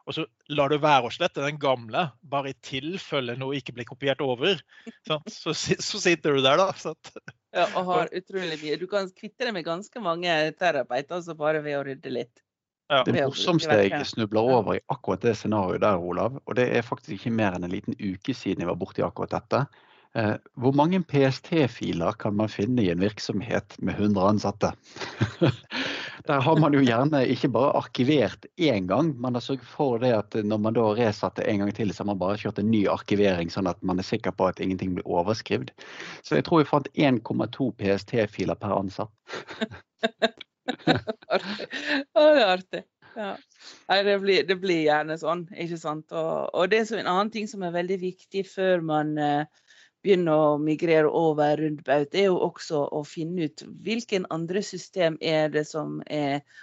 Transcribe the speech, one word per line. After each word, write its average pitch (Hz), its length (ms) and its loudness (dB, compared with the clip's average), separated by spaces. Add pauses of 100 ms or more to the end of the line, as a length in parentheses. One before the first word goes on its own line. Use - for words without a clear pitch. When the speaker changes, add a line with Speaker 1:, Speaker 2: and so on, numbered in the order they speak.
Speaker 1:
og 135 80 -8
så 156 120 -6 (240)
lar 147 180 2
du 151 80 4
være 143 320 4
å - 20 -8
slette 170 320 -2
den 147 160 -4
gamle, 131 540 0 (100)
bare 139 280 -4
i - 100 -14
tilfelle 139 800 -6
noe 135 180 -6
ikke 131 160 -10
blir 117 140 -10
kopiert 135 340 -4
over. 143 400 0 (260)
Speaker 2:
<laughs> - 220 -16
Speaker 1:
Sant? 156 220 -4
Så - 240 -8
si-, - 260 -2
så - 180 -6
sitter 170 380 2
du 135 60 4
der 135 160 6
da, 190 140 2
sant? - 380 -12 (440)
Speaker 2:
Ja, 175 100 2 (100)
og 180 120 -2
har 175 260 0
utrolig 180 480 -6
mye. 151 180 -4
Du 180 80 -8
kan 196 220 -4
kvitte - 380 -10
deg 233 80 -4
med 170 100 -6
ganske 170 380 -6
mange 170 560 0
terabyte, 139 500 0
altså, 170 260 -8
bare 156 280 0
ved 147 160 -4
å 139 80 -4
rydde 139 260 -10
litt. 120 300 -8 (480)
Speaker 1:
Ja. 139 120 6
Speaker 3:
Det 131 120 2
Speaker 2:
Ved 147 100 2
å 143 80 2
Speaker 3:
morsomste 160 380 2
Speaker 2:
bruke 107 120 6
Speaker 3:
jeg 98 80 4
Speaker 2:
verktøy. 143 240 -2
Speaker 3:
snubler 110 320 0
Speaker 2:
Ja. 131 120 6
Speaker 3:
over 98 180 0
i - 40 -6 (120)
akkurat - 280 -2
det 117 160 2
scenarioet 95 440 0
der, 101 180 4
Olav, 90 480 -2
og - 80 -6
det 123 220 4
er 120 60 2
faktisk - 360 -8
ikke 117 140 -4
mer 110 220 2
enn 90 100 -4
en 87 60 -6
liten 101 280 -6
uke 101 360 -4
siden 98 260 -4
jeg 85 80 -2
var 87 80 -2
borti - 260 -4
akkurat 92 280 -4
dette. - 360 0 (480)
Eh, 107 240 0 (180)
hvor 131 160 2
mange 165 320 2
P 143 200 2
S 131 160 0
T-filer 101 760 -2
kan 107 200 -4
man 107 120 2
finne 113 320 -2
i 98 100 2
en 85 100 -2
virksomhet 98 840 -4
med 95 140 -2
hundre 101 340 2
ansatte? 101 420 0 (460)
<laughs> - 1080 -4
Der 143 140 2
har 160 160 4
man 156 160 4
jo 143 80 4
gjerne 131 480 4
ikke 127 240 0
bare 123 240 4
arkivert 131 720 0 (100)
en 123 300 2
gang, 123 340 0
man 127 140 -2
har 120 80 -2
sørget 135 220 -6
for 127 340 -2
det 123 160 4
at 104 160 0
når 107 300 0
man 107 140 0
da 120 60 2 (140)
resetter 107 520 0
en 107 120 0
gang 101 160 -2
til, 110 180 -2
så - 60 -10
har - 80 -6
man 101 120 -2
bare 92 200 -2
kjørt 104 200 -6
en 104 120 0
ny 104 160 4
arkivering, 87 640 0
sånn 95 180 -2
at 87 140 -6
man 92 160 0
er 95 40 -2
sikker 104 300 -4
på 95 160 2
at 90 120 -4
ingenting 92 340 -2
blir 90 100 -6
overskrevet. 104 640 -2 (520)
Så - 140 -2
jeg 139 80 2
tror 165 160 4
jeg 135 80 2
fant 147 260 2
en 135 260 4
komma 110 300 -2
to 135 220 -2
P 98 180 0
S 98 140 0
T-filer 101 500 -2
per 98 180 -4
ansatt. 98 380 -2 (880)
<laughs> - 460 -2 (840)
Speaker 2:
Artig. 202 380 -4 (480)
Å, 311 80 6
det 302 200 8
er 196 80 4
artig. 185 320 -4 (340)
Ja. 208 140 -8 (580)
Nei, 190 140 4
det 202 180 4
blir, 190 260 4
det 190 140 0
blir 175 240 2
gjerne 151 340 2
sånn, 160 280 -4 (100)
ikke 170 240 -6
sant? 156 320 -8
Og, 160 400 -2
og 180 200 2
det 220 160 4
som 214 100 -4
en - 100 -4
annen 196 240 2
ting 214 160 -6
som 202 160 -10
er 170 80 -4
veldig 180 300 -2
viktig 185 460 -6
før 185 360 2
man, 151 320 0
eh, 147 300 0 (580)
begynner 175 340 4
å 151 220 6
migrere 156 480 4
over 151 500 2
rundt 151 280 -2
baut, 147 260 2
det 190 80 2
er 196 80 6
jo 180 100 4
også 165 440 -2 (100)
å 151 100 -2
finne 165 460 -4
ut - 160 -14 (160)
hvilken 214 500 -4
andre 170 320 -2
system 165 560 -2
er 156 320 0
det 151 160 0
som 151 300 -6 (100)
er, 143 380 -2 (180)